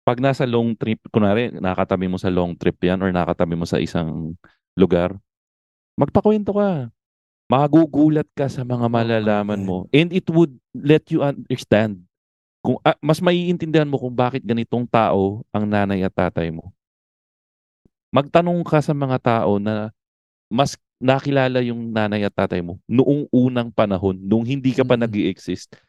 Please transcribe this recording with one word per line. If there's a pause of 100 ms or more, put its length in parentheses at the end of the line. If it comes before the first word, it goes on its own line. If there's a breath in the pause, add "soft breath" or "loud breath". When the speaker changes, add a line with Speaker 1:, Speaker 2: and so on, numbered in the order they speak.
Speaker 1:
Pag
nasa
long
trip, (100)
kunwari,
nakatabi
mo
sa
long
trip
yan
or
nakatabi
mo
sa
isang (400 soft breath)
lugar, (800)
magpakwento
ka. (580)
Magugulat
ka
sa
mga
Speaker 2:
Oo,
Speaker 1:
malalaman
Speaker 2:
okay.
Speaker 1:
mo. (140)
And
it
would (180)
let
you
understand. (580)
Kung,
ah,
mas
maiintindihan
mo
kung
bakit
ganitong
tao
ang
nanay
at
tatay
mo. (1400)
Magtanong
ka
sa
mga
tao
na (560)
mas (180)
nakilala
yung
nanay
at
tatay
mo
noong
unang
panahon,
nung
hindi
ka
pa
Speaker 2:
Mm.
Speaker 1:
nag-i-exist. (140)